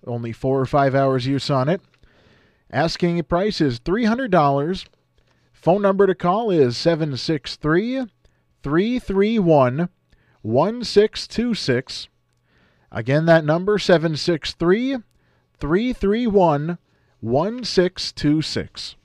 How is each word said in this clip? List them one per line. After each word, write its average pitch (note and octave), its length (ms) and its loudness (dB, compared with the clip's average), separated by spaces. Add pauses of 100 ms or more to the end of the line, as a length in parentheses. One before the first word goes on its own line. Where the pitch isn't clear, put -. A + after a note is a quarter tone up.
Only A#2+ 260 -8
four C3+ 280 -2
or C3 60 0
five C#3 280 2
hours C3+ 320 2
use C3+ 220 -2
on C3+ 220 0
it. F#3 100 -2 (880)
Asking E3+ 540 -2
price F#3 380 -2
is B2+ 160 0
three A3 260 -2
hundred A#3 260 0
dollars. D3+ 540 0 (680)
Phone - 300 0
number G3 240 4
to F#3+ 80 2
call G3+ 360 -2
is C3+ 280 2
seven D#3 400 -2
six - 360 -6
three, A3+ 520 -2 (560)
three G3 360 0
three G3+ 400 0
one, D#3 520 2 (500)
one E3+ 420 0
six - 440 0
two A#3+ 260 -2
six. - 560 -4 (840)
Again, C3+ 360 0
that E3 180 6
number, F3+ 340 0
seven E3 380 2
six - 380 -4
three, A#3 420 0 (640)
three G3 340 0
three A3 340 0
one, E3+ 520 2 (420)
one E3+ 420 -2
six - 480 -2
two D3+ 300 0
six. - 640 -10